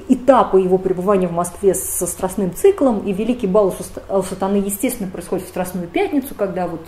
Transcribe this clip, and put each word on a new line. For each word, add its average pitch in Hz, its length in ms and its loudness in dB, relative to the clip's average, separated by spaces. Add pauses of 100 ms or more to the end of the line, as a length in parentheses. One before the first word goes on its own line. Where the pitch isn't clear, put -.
этапы 247 520 6
его 185 180 4
пребывания 185 500 0
в 170 40 -8
Москве 175 420 0
со - 320 -6
Страстным 180 480 -4
циклом, 285 460 4
и 202 120 -2
Великий 220 340 -2
бал 196 220 4
у 175 40 0
сат-, - 360 -12
у 190 140 0
сатаны, 190 340 -2
естественно, 202 540 -2
происходит - 360 -6
в - 20 -16
Страстную 180 400 -6
пятницу, 311 460 -2
когда 185 320 -2
вот, 165 220 -8